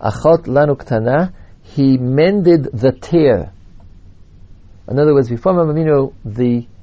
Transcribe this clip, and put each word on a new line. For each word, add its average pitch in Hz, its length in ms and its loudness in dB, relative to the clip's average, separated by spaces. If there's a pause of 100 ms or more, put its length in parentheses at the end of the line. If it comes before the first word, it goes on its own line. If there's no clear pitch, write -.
"Achot 160 440 0
lanu 139 300 0
ktana," 131 560 -2 (300)
he 135 360 0
mended 156 760 0
the 127 180 0
tear. 131 600 0 (1400)
In 127 80 -4
other 151 160 4
words, 135 160 2
before 120 240 -2
Avraham 160 220 0
Avinu, 147 380 0 (120)
the 120 420 -2 (160)